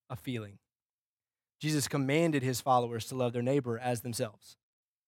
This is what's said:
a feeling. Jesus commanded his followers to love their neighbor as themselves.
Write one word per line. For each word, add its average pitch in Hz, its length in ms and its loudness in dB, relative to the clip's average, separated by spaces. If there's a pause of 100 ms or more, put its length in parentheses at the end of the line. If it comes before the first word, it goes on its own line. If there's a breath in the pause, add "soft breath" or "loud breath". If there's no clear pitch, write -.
a 131 80 -8
feeling. 107 420 -8 (1000)
Jesus 151 260 0
commanded 143 560 2
his 127 200 -2
followers 120 460 2
to 135 60 -10
love 123 200 0
their 120 80 0
neighbor 123 360 0
as 123 220 -2
themselves. 117 560 -8 (520)